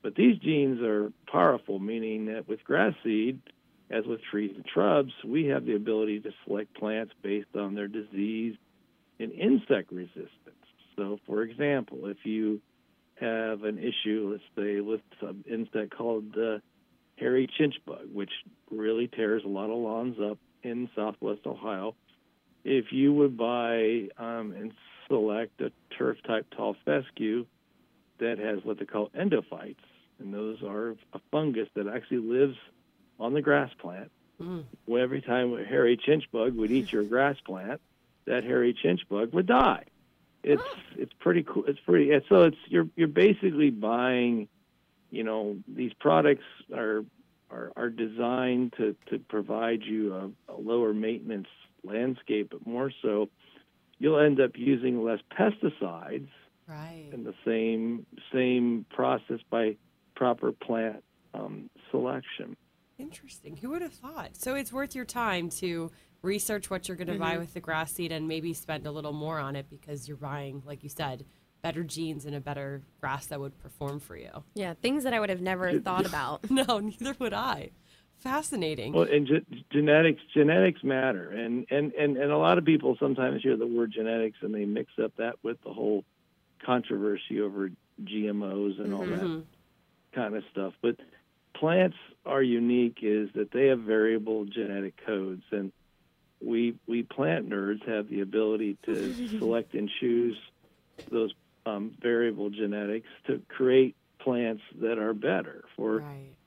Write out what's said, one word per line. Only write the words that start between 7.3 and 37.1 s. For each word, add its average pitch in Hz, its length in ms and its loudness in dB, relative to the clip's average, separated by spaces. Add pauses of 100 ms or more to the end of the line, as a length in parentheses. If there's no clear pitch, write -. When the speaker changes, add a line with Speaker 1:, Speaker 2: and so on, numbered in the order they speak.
Speaker 1:
on 101 180 -4
their 104 140 -6
disease 107 680 -4 (640)
and - 140 -6
insect 196 600 2
resistance. 90 360 -10 (680)
So, 101 300 -4
for 107 160 -2
example, 120 640 -2
if 101 180 -8
you 107 360 -2 (600)
have 113 440 -4
an 107 140 -2
issue, 110 540 -2
let's 104 100 -8 (140)
say, 101 240 0
with 104 200 -2 (200)
some 98 300 -10
insect 110 460 -4
called 110 380 -4
the 107 260 -2 (560)
hairy 127 320 2 (100)
chinch 147 160 2 (120)
bug, - 260 -12
which 101 180 -6 (400)
really 110 380 -2
tears 110 360 0
a 98 40 -6
lot 101 220 -4
of 117 80 -4
lawns 113 420 -4
up 104 180 -4 (240)
in 120 320 -6
southwest 107 520 -4
Ohio, 104 480 -6 (680)
if 127 280 2
you 139 220 6
would 143 220 6
buy, 117 720 2 (100)
um, 113 340 -8
and 107 200 -10 (340)
select 107 560 0
a 123 100 -4 (240)
turf-type 117 580 -2
tall 110 300 -4
fescue 120 640 -2 (720)
that 117 200 -2
has 104 260 -4
what 107 140 -4
they 101 60 -6
call 104 260 -4
endophytes, 147 680 -2 (420)
and 98 160 -10
those 110 280 -8
are 104 280 -6 (240)
a 110 60 -12 (100)
fungus 139 440 0
that 101 120 -2
actually 120 320 -4
lives 123 380 4 (640)
on 117 120 -2
the 147 80 2
grass 143 300 2 (100)
plant. 92 300 -12 (300)
Speaker 2:
Mm. 170 240 -8 (220)
Speaker 1:
Well, 120 160 2
every 135 200 -2
time 123 340 2
a 104 80 -6
hairy 123 320 6
chinch 151 360 2
bug 117 240 0
would 110 140 0
eat 123 220 2
your 104 120 4
grass 135 400 2